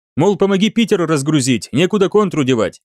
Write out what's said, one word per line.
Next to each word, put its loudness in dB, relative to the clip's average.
мол, 2
помоги 0
Питер 0
разгрузить, -2
некуда 0
контру 0
девать. -2